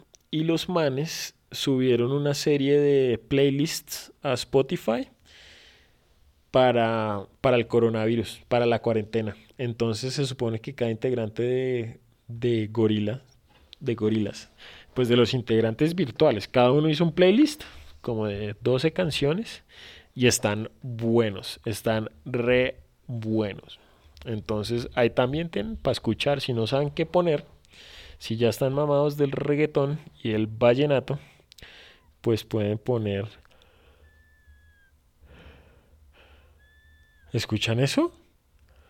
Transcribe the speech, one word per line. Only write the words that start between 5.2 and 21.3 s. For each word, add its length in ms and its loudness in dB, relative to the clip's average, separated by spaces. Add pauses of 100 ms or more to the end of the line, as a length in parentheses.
para, 760 2 (160)
para 160 4
el 100 0
coronavirus, 800 0
para 180 2
la 140 2
cuarentena. 560 -2 (220)
Entonces 560 -4
se 120 -2
supone 340 -4
que 160 -14
cada 160 -2
integrante 520 -4
de, 560 -4 (280)
de 400 -2
Gorila, 540 0 (580)
de 160 -4
Gorillaz, 540 -2 (440)
pues 140 0
de 80 6
los 180 4
integrantes 600 0
virtuales, 520 2
cada 240 4
uno 180 4
hizo 140 2
un 100 0
playlist 500 4 (380)
como 260 -4
de 340 -6
doce 320 0
canciones 680 -2 (500)
y 140 2
están 420 0 (120)
buenos, 840 -2